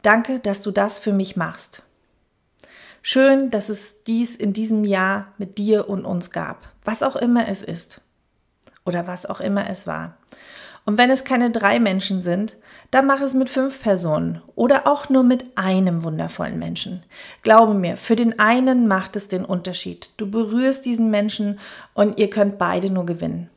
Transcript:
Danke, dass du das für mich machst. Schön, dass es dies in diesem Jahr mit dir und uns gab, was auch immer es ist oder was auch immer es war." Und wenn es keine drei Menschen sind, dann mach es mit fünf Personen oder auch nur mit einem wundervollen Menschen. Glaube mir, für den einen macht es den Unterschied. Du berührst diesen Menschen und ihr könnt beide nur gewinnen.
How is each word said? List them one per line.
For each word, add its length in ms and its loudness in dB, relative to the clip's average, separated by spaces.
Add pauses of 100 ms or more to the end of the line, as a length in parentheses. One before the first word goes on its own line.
Danke, 360 4
dass 220 -4
du 100 -6
das 280 -2
für 120 -2
mich 240 -2
machst. 480 -8 (1160)
Schön, 480 4
dass 200 -2
es 340 -8
dies 320 -2
in 180 -2
diesem 320 0
Jahr 520 0
mit 200 -10
dir 320 2
und 160 -4
uns 260 -4
gab, 380 -8 (160)
was 180 -2
auch 120 -2
immer 340 2
es 140 -6
ist 360 -12 (880)
oder 220 -4
was 180 -8
auch 160 -8
immer 280 -2
es 180 -10
war." 300 -8 (680)
Und 120 0
wenn 140 6
es 120 2
keine 280 2
drei 280 2
Menschen 400 0
sind, 360 -4 (340)
dann 160 4
mach 160 2
es 140 -4
mit 140 2
fünf 300 -2
Personen 600 0 (140)
oder 320 2
auch 220 0
nur 120 6
mit 240 4 (100)
einem 480 0
wundervollen 540 -6
Menschen. 460 -8 (400)
Glaube 320 6
mir, 200 -2
für 200 0
den 240 0
einen 480 4
macht 280 0
es 120 -6
den 180 -4
Unterschied. 720 -8
Du 140 -6
berührst 540 0
diesen 260 2
Menschen 480 -2 (340)
und 240 2
ihr 140 2
könnt 260 0
beide 320 0
nur 160 -2
gewinnen. 520 -6